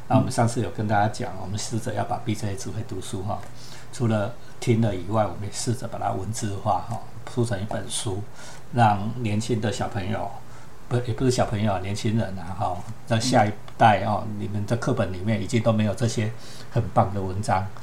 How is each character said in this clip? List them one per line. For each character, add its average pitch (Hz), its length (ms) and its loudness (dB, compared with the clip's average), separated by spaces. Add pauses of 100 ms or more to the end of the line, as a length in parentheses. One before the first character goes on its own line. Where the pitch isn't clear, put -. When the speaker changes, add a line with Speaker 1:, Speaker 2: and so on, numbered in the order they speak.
Speaker 1:
那 113 80 4
我 - 40 6
们 - 100 0
上 117 160 4
次 117 140 0
有 92 100 -2
跟 107 160 -2
大 104 120 4
家 104 80 4
讲， 101 340 -4
我 92 60 -8
们 98 100 -4
试 110 220 -2
着 95 140 -4
要 101 100 -2
把 101 140 -2
B 107 180 -2
J 101 200 -4
指 - 140 -6
挥 98 180 -4
读 92 140 -6
书 95 220 -6
哈， 101 160 -2 (520)
除 127 160 0
了 110 260 2 (260)
听 113 200 4
了 107 160 2
以 90 140 -6
外， 107 160 4
我 90 100 -4
们 104 80 -6
也 98 80 -6
试 - 220 -2
着 117 140 -4
把 101 100 -8
它 98 140 -2
文 101 200 -4
字 104 260 -4
化 95 300 0
哈， 110 120 -4 (320)
出 120 120 2
成 107 160 0
一 101 60 -2
本 101 240 -4
书， 104 320 -2 (520)
让 107 380 4 (100)
年 104 180 2
轻 113 200 0
的 104 120 0
小 - 180 -2
朋 98 200 -2
友， 90 200 -2 (580)
不， 120 100 0
也 120 160 0
不 135 120 0
是 127 60 6
小 120 160 2
朋 104 140 0
友 107 120 4
啊， 92 60 0
年 98 160 -2
轻 107 220 0
人 95 200 -2
啊 90 200 -6
哈， 92 200 -2 (300)
在 113 120 4
下 123 260 6
一 104 60 2 (260)
代 107 280 8
哦， 101 220 0
Speaker 2:
嗯。 104 120 -4
Speaker 1:
你 104 80 -4
们 104 180 -2
的 117 120 0
课 127 160 0
本 98 180 0
里 92 80 -6
面 104 220 0
已 95 60 -4
经 117 140 2
都 110 120 6
没 107 120 4
有 101 100 2
这 117 120 2
些 113 240 0 (400)
很 120 120 2 (100)
棒 101 200 4
的 101 80 -2
文 95 200 -2
章， 98 240 2 (180)